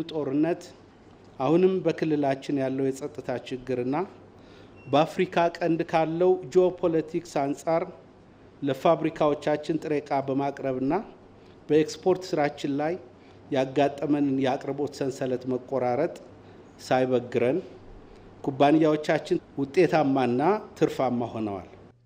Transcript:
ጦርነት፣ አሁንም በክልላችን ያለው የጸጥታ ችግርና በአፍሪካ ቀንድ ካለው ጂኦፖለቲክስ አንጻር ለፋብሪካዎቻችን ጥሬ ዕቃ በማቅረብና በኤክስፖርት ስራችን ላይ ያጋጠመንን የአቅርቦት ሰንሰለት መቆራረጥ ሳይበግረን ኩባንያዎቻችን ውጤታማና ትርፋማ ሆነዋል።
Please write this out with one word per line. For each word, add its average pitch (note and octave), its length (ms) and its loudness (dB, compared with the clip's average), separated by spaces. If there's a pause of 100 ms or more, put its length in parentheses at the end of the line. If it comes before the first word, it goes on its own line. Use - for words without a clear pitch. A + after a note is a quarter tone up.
ጦርነት፣ D3+ 580 -2 (760)
አሁንም F3 400 4
በክልላችን D3 800 0
ያለው C3+ 280 0
የጸጥታ C3+ 440 -6 (120)
ችግርና B2+ 540 -4 (880)
በአፍሪካ E3 680 2
ቀንድ E3 320 0
ካለው E3 500 2 (140)
ጂኦፖለቲክስ F3 880 0
አንጻር D3+ 480 -2 (760)
ለፋብሪካዎቻችን D3+ 1160 2
ጥሬ D#3+ 180 -4
ዕቃ C#3+ 140 -4 (100)
በማቅረብና C3+ 760 -2 (680)
በኤክስፖርት D#3+ 640 2
ስራችን C#3+ 480 -2
ላይ D3+ 220 -2 (560)
ያጋጠመንን C#3 880 0
የአቅርቦት C3+ 560 -2
ሰንሰለት B2+ 520 -4
መቆራረጥ B2 680 -2 (680)
ሳይበግረን B2+ 760 2 (840)
ኩባንያዎቻችን D3+ 960 2 (180)
ውጤታማና C#3 840 2 (300)
ትርፋማ B2+ 540 0
ሆነዋል። G#2 420 -6 (380)